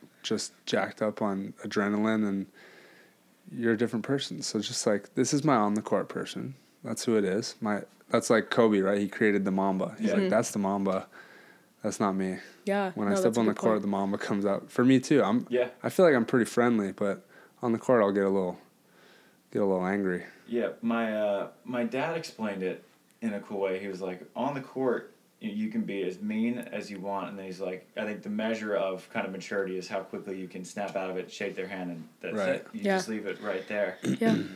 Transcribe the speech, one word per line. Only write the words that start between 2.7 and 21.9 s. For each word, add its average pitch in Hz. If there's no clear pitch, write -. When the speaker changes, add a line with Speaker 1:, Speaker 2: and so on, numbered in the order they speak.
Speaker 1:
you're 117
a 107
different 113
person. -
So -
it's 104
just -
like, 101
this 131
is 139
my 147
on 104
the 107
court -
person. -
That's 117
who 117
it 104
is. 98
My, 104
that's -
like 113
Kobe, 107
right? 98
He 101
created 101
the 98
Mamba. 95
He's 110
Speaker 2:
Yeah. 101
Speaker 1:
like, 101
Speaker 3:
Mm-hmm. 92
Speaker 1:
"That's 113
the 107
Mamba. 98
That's 107
not 101
me." 95
Speaker 3:
Yeah. 196
Speaker 1:
When 104
I -
Speaker 3:
No, 196
Speaker 1:
step 185
Speaker 3:
that's 117
a -
Speaker 1:
on 110
the 107
Speaker 3:
good -
Speaker 1:
court, 113
Speaker 3:
point. 101
Speaker 1:
the 101
Mamba 98
comes 101
out. -
For 123
me 131
too. 131
I'm, 110
Speaker 2:
Yeah. 123
Speaker 1:
I 127
feel 185
like 147
I'm 117
pretty 117
friendly, 110
but 98
on 120
the 110
court, 123
I'll 101
get 98
a 98
little, 92
get 113
a 101
little 92
angry. 92
Speaker 2:
Yeah. 117
My, 113
uh, 101
my 120
dad 139